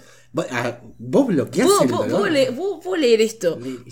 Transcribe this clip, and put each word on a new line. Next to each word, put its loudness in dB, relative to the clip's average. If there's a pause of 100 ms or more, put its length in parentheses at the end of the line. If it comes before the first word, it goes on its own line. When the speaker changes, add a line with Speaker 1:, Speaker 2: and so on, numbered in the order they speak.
(340)
Speaker 1:
Vo-, -4
ah, -6 (160)
vos 0
bloqueás 0
Speaker 2:
¿Puedo, 4
Speaker 1:
el 2
Speaker 2:
puedo, -2
Speaker 1:
dolor. 0
Speaker 2:
puedo 0
leer, 2
puedo, -6
puedo -6
leer 4
esto? -2
Speaker 1:
Le-, -10
lee. -10 (120)